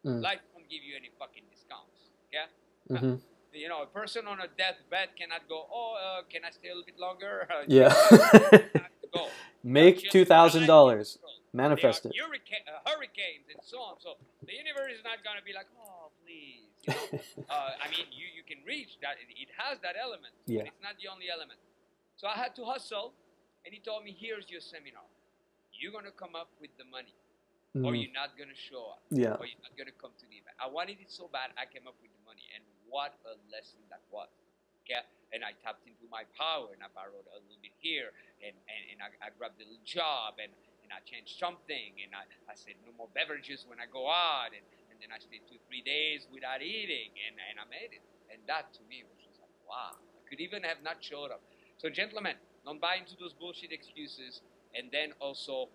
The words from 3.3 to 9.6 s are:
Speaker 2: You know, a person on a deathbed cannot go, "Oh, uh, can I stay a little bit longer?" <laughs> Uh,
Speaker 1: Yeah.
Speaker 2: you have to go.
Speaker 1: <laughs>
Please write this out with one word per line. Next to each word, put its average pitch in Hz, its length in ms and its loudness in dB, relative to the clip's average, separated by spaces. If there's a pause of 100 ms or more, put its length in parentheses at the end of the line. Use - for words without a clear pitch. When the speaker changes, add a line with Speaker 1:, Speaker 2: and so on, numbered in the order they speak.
Speaker 2:
You 151 160 -10
know, 160 140 -6
a 139 40 -10
person 214 400 -10
on 196 140 -10
a 175 60 -8 (120)
deathbed 185 580 -4
cannot 165 300 -10
go, 160 240 -10
"Oh, 226 240 -6
uh, 185 360 -8
can 165 140 -10
I 165 60 -10
stay - 180 -20
a 180 60 -12
little 175 100 -12
bit 175 140 -20
longer?" 185 480 -8
<laughs> - 40 -6
Uh, 147 160 -2
Speaker 1:
Yeah. 135 240 10 (200)
Speaker 2:
you 220 80 12
have - 320 12 (520)
to - 100 -20
go. 165 140 -4 (180)
Speaker 1:
<laughs> - 180 -20